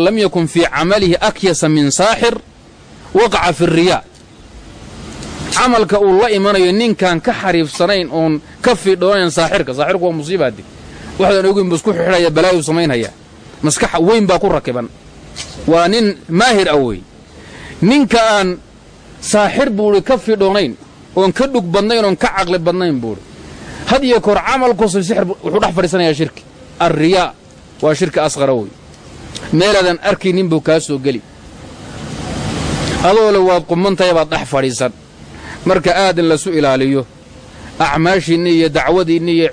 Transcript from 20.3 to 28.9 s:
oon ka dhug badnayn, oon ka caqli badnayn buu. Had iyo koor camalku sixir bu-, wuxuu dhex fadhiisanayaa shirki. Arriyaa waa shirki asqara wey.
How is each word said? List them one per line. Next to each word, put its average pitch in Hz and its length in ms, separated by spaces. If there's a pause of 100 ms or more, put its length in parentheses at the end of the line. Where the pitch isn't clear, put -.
oon 190 160
ka 262 160
dhug 247 160
badnayn, 202 400
oon 190 120
ka 247 120
caqli 185 300
badnayn 170 420
buu. 113 160 (680)
Had 269 180
iyo 240 160
koor 202 180
camalku 226 500
sixir 190 360
bu-, 180 180
wuxuu 170 180
dhex 202 140
fadhiisanayaa 175 400
shirki. 147 280 (360)
Arriyaa 165 540 (500)
waa 151 120
shirki 139 260
asqara 139 340
wey. 104 160 (840)